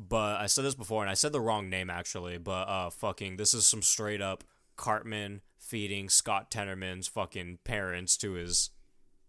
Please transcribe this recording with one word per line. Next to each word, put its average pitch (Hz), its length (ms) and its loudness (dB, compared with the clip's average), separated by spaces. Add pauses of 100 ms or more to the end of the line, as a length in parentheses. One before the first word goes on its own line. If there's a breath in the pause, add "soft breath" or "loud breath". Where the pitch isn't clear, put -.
But 107 320 2
I 104 60 0
said 135 180 4
this 139 100 2
before, 110 280 -2
and 98 80 0
I 98 40 2
said 151 160 4
the 147 100 0
wrong 107 300 2
name, 92 180 -2
actually. 87 500 -4
But, 92 300 -2
uh, 92 220 -2
fucking, 98 460 -4
this 104 180 4
is 110 100 2
some 110 160 6
straight 104 400 0
up 95 220 -2 (340 soft breath)
Cartman 104 680 -2 (140)
feeding 101 520 -4
Scott 101 420 4
Tenorman's 95 560 -4
fucking 90 560 -4
parents 92 540 0
to 101 160 -2
his, 87 380 0 (580)